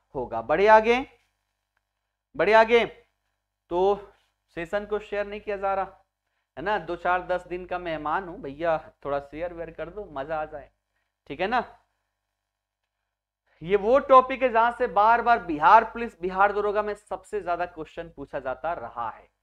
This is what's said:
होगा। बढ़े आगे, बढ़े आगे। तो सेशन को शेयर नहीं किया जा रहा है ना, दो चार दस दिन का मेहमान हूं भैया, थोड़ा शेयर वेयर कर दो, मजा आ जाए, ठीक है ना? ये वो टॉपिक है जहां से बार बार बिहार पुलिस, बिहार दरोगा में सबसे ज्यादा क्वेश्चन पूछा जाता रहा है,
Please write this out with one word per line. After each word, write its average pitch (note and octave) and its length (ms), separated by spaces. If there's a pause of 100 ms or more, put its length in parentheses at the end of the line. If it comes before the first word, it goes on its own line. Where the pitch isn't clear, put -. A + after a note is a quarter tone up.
(160)
होगा। A2+ 280
बढ़े D#3+ 260
आगे, A3+ 380 (1300)
बढ़े F3 200
आगे। A3+ 300 (840)
तो G3 420 (440)
सेशन G3+ 280
को G#3 160
शेयर G3+ 260
नहीं G#3 140
किया G#3 160
जा G3 160
रहा F#3+ 320 (520)
है C#3 60
ना, G3+ 160
दो E3+ 180
चार F3+ 300
दस F3+ 200
दिन F3+ 180
का F3+ 140
मेहमान D#3+ 440
हूं E3+ 180
भैया, D#3 520 (120)
थोड़ा C#3+ 160
शेयर E3 320
वेयर E3 180
कर D#3+ 180
दो, G3 240
मजा C#3+ 220
आ D#3 100
जाए, D3 240 (600)
ठीक C#3+ 120
है F#3+ 60
ना? A3+ 160 (2000)
ये F3+ 160
वो A3+ 240
टॉपिक C4 420
है B3+ 60
जहां A3+ 220
से A#3+ 180
बार A3 320
बार A#3 200
बिहार E3+ 440
पुलिस, A#3 360
बिहार F#3+ 320
दरोगा G#3 280
में G#3 140
सबसे F#3+ 460
ज्यादा F3 260
क्वेश्चन E3 480
पूछा C#3+ 240
जाता C3 360
रहा A#2 340
है, - 200 (140)